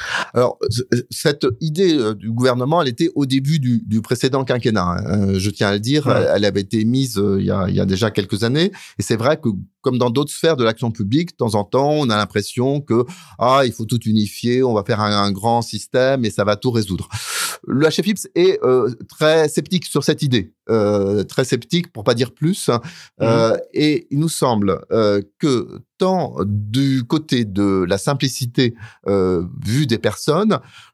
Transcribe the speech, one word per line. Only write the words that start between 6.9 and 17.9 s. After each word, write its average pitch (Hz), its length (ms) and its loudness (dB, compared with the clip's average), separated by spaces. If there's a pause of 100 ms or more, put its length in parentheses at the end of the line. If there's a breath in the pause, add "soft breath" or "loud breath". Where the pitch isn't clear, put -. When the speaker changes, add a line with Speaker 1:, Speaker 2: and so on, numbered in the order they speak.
Speaker 1:
euh, 98 220 2
il 98 60 0
y 95 60 0
a, 95 180 -2
il 95 60 -2
y 98 40 2
a 95 60 2
déjà 95 260 2
quelques 98 320 -2
années. 156 280 0 (260 loud breath)
Et - 40 -4
c'est - 140 -2
vrai 139 240 2
que, 123 80 -4 (320)
comme 127 180 0
dans 123 120 2
d'autres 139 240 -2
sphères 160 240 0
de 120 80 0
l'action 113 260 0
publique, 123 400 -2
de - 60 -20
temps 110 180 0
en 104 80 0
temps, 139 300 0
on 147 160 0
a 107 80 2
l'impression 123 640 -2
que, 120 240 0 (320 loud breath)
ah, 131 280 4
il 117 60 -2
faut 113 140 -8
tout 113 160 -2
unifier, 110 600 0
on 123 120 2
va 101 100 2
faire 107 160 0
un, 104 240 2
un 101 80 2
grand 117 300 0
système 127 640 0
et 104 60 -2
ça - 120 -2
va 104 140 2
tout 123 140 -2
résoudre. 95 360 -2 (580 loud breath)
Le 143 220 2
H 151 40 0